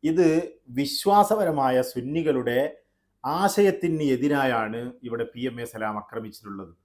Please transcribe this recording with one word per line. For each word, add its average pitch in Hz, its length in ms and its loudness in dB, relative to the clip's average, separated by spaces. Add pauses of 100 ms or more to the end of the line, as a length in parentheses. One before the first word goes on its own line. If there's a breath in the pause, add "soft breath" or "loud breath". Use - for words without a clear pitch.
ഇത് 165 220 4 (440)
വിശ്വാസപരമായ 156 1120 2
സുന്നികളുടെ 127 760 -2 (640)
ആശയത്തിന് 180 880 2
എതിരായാണ് 123 720 0 (220)
ഇവിടെ 117 220 -6
പി 120 220 -12
എം 120 120 -8
എ 117 60 -8
സലാം 110 320 -6
ആക്രമിച്ചിട്ടുള്ളത്. 104 760 -12 (120)